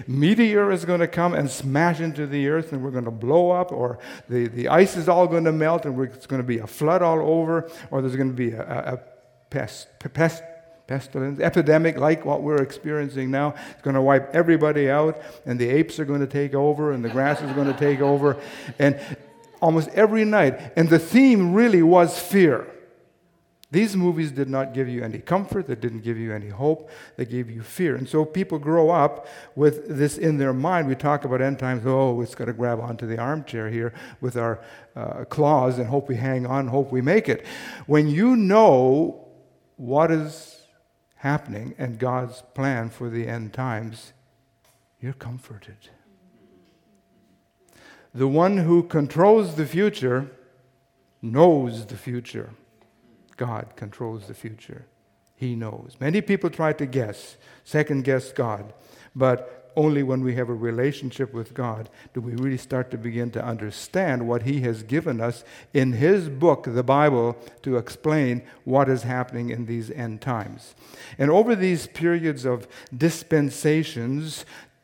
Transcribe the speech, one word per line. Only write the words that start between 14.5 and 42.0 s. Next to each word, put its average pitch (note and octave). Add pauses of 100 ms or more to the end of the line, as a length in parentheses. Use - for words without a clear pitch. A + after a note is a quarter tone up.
out, D3+ (280)
and B2
the A#2+
apes D#3
are D#3
gonna C#3
take C#3+
over, D3
and B2
the A#2
grass C#3+
is C#3
gonna C#3
take C#3+
over, C#3+ (400)
and C#3 (600)
almost D#3+
every G#3+
night. G3+
And E3
the D#3+
theme G#3+
really G#3+
was E3+
fear. E3+ (1040)
These G3+
movies E3
did C3+
not C3+
give B2+
you A#2+
any A2
comfort. F#3+
They B2
didn't A2+
give A2+
you A2+
any G#2
hope. C#3+ (280)
They B2+
gave A#2
you A2+
fear. D3
And B2+
so D#3
people F3+
grow D#3
up D3 (280)
with C#3+
this C#3+
in D3+
their C3+
mind. D#3+
We C3
talk C#3+
about B2+
end C3+
times, B2+
"Oh, C3
it's A2+
gotta A#2+
grab A#2
onto A#2+
the A2+
armchair A#2+
here A#2 (280)
with B2
our, A#2 (360)
uh, B2
claws C3+
and A#2+
hope C#3
we C3
hang B2+
on, C3+
hope C3+
we B2+
make F#3
it." - (400)
When D3+
you G#3+
know E3+ (500)
what C#3+
is D#3 (540)
happening C3+
and A#2
God's B2+ (120)